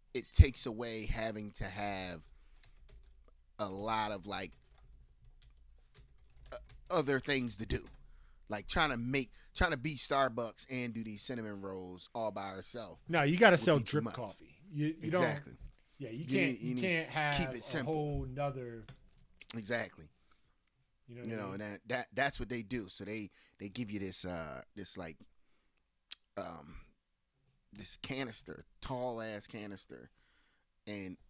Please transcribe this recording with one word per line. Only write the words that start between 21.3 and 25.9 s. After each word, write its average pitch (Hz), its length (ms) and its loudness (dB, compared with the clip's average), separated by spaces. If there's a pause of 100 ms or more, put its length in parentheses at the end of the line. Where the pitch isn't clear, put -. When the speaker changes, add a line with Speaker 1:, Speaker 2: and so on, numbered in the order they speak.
Speaker 2:
I 110 40 -2
Speaker 1:
know, 104 140 -4
Speaker 2:
mean? 98 100 -6
Speaker 1:
and 104 120 -6
that, 98 140 -10
that, 123 260 -2
that's 139 260 2
what 110 100 -4
they 120 120 -2
do. 107 280 -4
So - 160 -8
they, 104 260 -6 (280)
they 101 100 -8
give 110 200 -6
you 104 100 -4
this, 95 240 -4
uh, 80 380 -4 (140)
this, 98 220 -8
like, 82 200 -8 (1200)